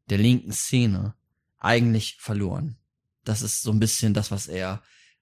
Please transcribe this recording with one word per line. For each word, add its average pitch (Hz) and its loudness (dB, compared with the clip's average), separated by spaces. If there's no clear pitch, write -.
der 101 0
linken 113 4
Szene 104 0
eigentlich 117 2
verloren. 104 -4
Das 107 -2
ist - -4
so 107 -2
ein 107 4
bisschen 110 2
das, 101 -2
was 98 -6
er, 92 -6